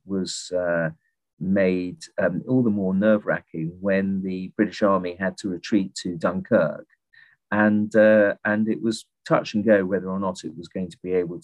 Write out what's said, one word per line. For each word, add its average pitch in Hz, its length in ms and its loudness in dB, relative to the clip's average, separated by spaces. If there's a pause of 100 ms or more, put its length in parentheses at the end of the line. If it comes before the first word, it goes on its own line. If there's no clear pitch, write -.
was, 92 480 -6
uh, 87 380 0 (500)
made, 92 580 0 (240)
um, 90 240 0
all 127 160 2
the 117 80 2
more 95 240 0
nerve-wracking 90 840 0
when 98 420 0
the 92 340 -6
British 104 260 0
Army 90 360 0
had 95 200 -4
to 104 100 -8
retreat 95 540 -2
to 87 140 -6
Dunkirk. 92 720 0 (640)
And, 107 460 2
uh, 107 380 6 (100)
and 107 240 0
it - 140 -4
was 113 240 -4 (200)
touch - 280 -2
and 104 100 0
go 101 200 4
whether 92 240 -4
or 95 120 -4
not 95 240 -6
it 78 120 -12
was 85 120 -14
going 92 220 -8
to - 120 -20
be 90 100 -6
able 87 320 -2